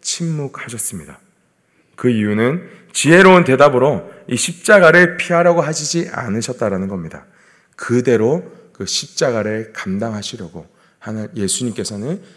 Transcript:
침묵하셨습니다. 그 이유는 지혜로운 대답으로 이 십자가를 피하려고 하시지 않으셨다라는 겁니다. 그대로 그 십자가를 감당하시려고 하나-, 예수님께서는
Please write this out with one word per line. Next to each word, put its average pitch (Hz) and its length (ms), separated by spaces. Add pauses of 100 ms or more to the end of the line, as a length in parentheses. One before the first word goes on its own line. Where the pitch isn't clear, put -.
침묵하셨습니다. 135 1120 (800)
그 - 120
이유는 113 600 (240)
지혜로운 180 500
대답으로 131 640 (200)
이 127 80
십자가를 175 800
피하려고 170 440
하시지 156 520
않으셨다라는 107 720
겁니다. 90 400 (480)
그대로 120 800 (200)
그 101 140
십자가를 110 880
감당하시려고 104 920 (340)
하나-, 107 340
예수님께서는 107 880 (140)